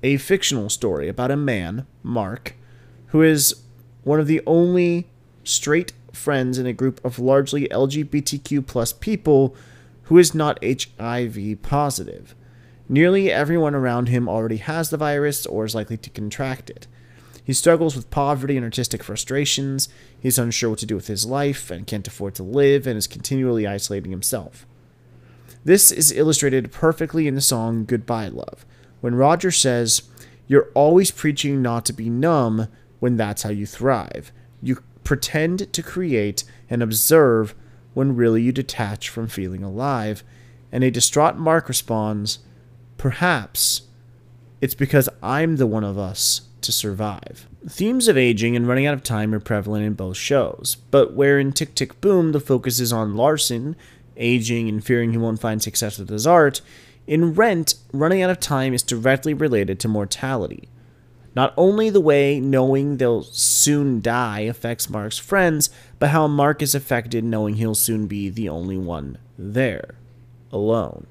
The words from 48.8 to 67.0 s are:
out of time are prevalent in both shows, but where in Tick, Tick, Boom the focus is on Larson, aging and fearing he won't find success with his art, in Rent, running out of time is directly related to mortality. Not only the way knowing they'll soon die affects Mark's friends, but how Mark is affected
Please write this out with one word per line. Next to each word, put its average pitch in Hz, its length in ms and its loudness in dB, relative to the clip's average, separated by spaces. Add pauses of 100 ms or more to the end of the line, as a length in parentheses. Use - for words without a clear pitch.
out 147 80 0
of 135 100 -8
time 107 300 -2
are 107 60 -2
prevalent 104 440 -4
in 107 100 -2
both 92 220 -8
shows, - 600 -2 (140)
but - 240 4
where 139 240 4
in 139 140 0
Tick, - 220 -6
Tick, - 260 -6
Boom 175 320 4
the 147 80 2
focus 123 400 0
is 120 120 -2
on 110 220 -2
Larson, 135 600 0 (400)
aging 117 520 0
and 107 140 -4
fearing 117 300 0
he 117 60 0
won't 113 200 -2
find 110 240 -2
success 107 360 -6
with 98 100 -12
his 107 180 -4
art, 160 360 4 (440)
in 160 280 2
Rent, 185 400 2 (180)
running 165 300 2
out 180 80 2
of 180 100 -2
time 131 340 -2
is 123 80 -2
directly 131 520 0
related 104 440 0
to - 100 -4
mortality. 107 800 -4 (680)
Not 131 220 2
only 208 320 4
the 196 100 6
way 143 400 4
knowing 135 560 2
they'll 120 280 2
soon 143 760 0
die 113 400 -2
affects 117 480 -6
Mark's 104 300 -8
friends, 175 500 2 (300)
but 147 100 2
how 156 180 4
Mark 147 360 2
is 139 120 -2
affected 120 500 -2